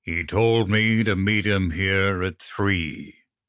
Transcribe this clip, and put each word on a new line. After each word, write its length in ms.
He 200
told 460
me 340
to 140
meet 300
him 240
here 520
at 180
three." 840